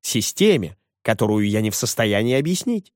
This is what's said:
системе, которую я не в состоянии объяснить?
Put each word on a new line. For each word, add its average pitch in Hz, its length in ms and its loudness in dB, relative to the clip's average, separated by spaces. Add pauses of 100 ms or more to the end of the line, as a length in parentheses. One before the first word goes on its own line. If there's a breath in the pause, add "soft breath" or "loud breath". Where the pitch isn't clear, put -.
системе, 117 720 0 (260)
которую 107 460 0
я 104 120 0
не 110 100 0
в - 60 -8
состоянии 113 600 0
объяснить? 185 600 -4